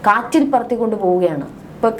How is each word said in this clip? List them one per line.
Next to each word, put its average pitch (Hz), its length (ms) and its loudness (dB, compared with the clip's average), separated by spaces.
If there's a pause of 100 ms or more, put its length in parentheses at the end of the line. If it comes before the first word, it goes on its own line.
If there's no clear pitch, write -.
കാറ്റിൽ 254 440 2
പറത്തിക്കൊണ്ട് 233 440 -2
പോവുകയാണ്. 180 520 0 (280)
ഇപ്പൊ 226 140 0 (100)